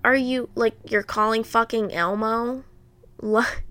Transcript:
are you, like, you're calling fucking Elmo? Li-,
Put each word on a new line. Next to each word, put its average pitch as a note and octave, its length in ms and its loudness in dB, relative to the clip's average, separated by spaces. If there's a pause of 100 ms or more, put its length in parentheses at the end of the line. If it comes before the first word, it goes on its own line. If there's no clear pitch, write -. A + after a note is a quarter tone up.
are B3+ 120 6
you, B3+ 400 0
like, A3+ 200 0 (140)
you're G#3 140 0
calling A3 400 0
fucking A3+ 500 0
Elmo? A3 720 -2 (580)
Li-, G#3+ 220 2 (280)